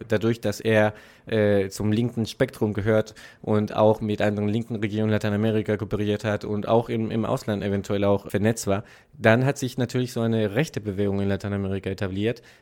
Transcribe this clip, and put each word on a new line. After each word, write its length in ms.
dadurch, 320
dass 220
er, 320
äh, 420
zum 240
linken 340
Spektrum 460
gehört 420
und 340
auch 240
mit 220
anderen 260
linken 300
Regionen 340
Lateinamerika 640
kooperiert 480
hat 220
und 200
auch 220
im, 240
im 140
Ausland 380
eventuell 420
auch 240
vernetzt 380
war, 180
dann 260
hat 120
sich 200
natürlich 360
so 80
eine 340
rechte 240
Bewegung 400
in 80
Lateinamerika 640
etabliert, 520